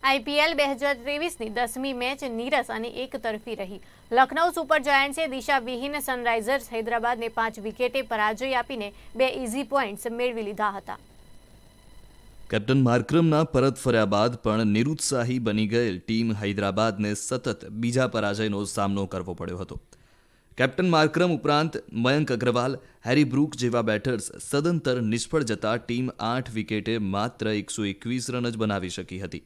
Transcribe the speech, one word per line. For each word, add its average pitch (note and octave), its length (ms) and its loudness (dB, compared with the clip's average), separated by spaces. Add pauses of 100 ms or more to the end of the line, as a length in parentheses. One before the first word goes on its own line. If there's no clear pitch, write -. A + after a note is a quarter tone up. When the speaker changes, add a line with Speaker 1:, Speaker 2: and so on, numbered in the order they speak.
Speaker 1:
આઈ C#4 160 4
પી C#4+ 180 -2
એલ D#4 160 4
બે C#4+ 120 2
હજાર C#4 280 0
ત્રેવીસની C#4+ 560 -4
દસમી B3 440 -4
મેચ B3+ 300 -4
નીરસ B3 460 -2
અને A3+ 180 -6
એક B3+ 280 -8
તરફી A3 400 -6
રહી. G3 240 -10 (320)
લખનઉ C4+ 400 4
સુપર D#4 280 2
જાયન્ટ્સે C#4 480 2
દિશાવિહીન C4 720 -2
સનરાઇઝર્સ A#3+ 760 -2
હૈદરાબાદને A#3 540 -2
પાંચ A3+ 320 -4
વિકેટે A#3+ 420 -2
પરાજય A3 520 -2
આપીને A3 400 -4 (220)
બે C4 120 4
ઇઝી B3+ 360 -2
પોઇન્ટ્સ A#3 480 -2
મેળવી A#3 300 -2
લીધા G#3 280 -2
હતા. G3 280 -10 (1500)
Speaker 2:
કેપ્ટન A#2+ 320 2
માર્કરમના D3+ 600 4
પરત C3+ 340 2
ફર્યા A2+ 280 4
બાદ G#2 300 2
પણ A2 300 0
નિરુત્સાહી B2 760 0
બની A2 280 0
ગયેલ A2 320 0
ટીમ A2+ 420 0
હૈદરાબાદને G#2 720 0
સતત - 520 -4
બીજા A#2+ 420 0
પરાજયનો G#2 560 -2
સામનો G2 420 -2
કરવો F#2 280 -6
પડ્યો F2 240 -8
હતો. F#2 220 -10 (800)
કેપ્ટન C3+ 320 2
માર્કરમ E3 460 6
ઉપરાંત D3 420 2 (160)
મયંક C3+ 380 2
અગ્રવાલ, B2 460 2 (280)
હેરી C3+ 180 6
બ્રુક C#3 320 2
જેવા A#2+ 260 2
બેટર્સ A2 500 -2
સદંતર C#3+ 680 0
નિષ્ફળ A#2 420 0
જતા A2+ 320 0
ટીમ B2 340 -2 (100)
આઠ B2 320 -2
વિકેટે A2 460 -2
માત્ર G#2 500 -2
એકસો G#2+ 380 -2
એકવીસ A#2 440 -4
રન A#2+ 200 -2
જ A2+ 80 -6
બનાવી G2+ 320 0
શકી F#2 300 -10
હતી. F2+ 260 -10